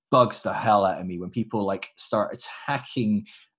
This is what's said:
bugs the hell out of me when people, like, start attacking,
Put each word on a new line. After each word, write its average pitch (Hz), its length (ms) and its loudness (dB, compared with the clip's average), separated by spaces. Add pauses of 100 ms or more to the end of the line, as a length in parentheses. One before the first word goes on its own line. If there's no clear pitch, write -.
(100)
bugs 123 320 4
the 95 120 -2
hell 104 320 4
out 90 140 0
of 92 60 -8
me 90 120 -6
when 90 120 -8
people, 110 360 -2
like, 98 300 -4
start - 360 -2
attacking, 113 960 -2 (320)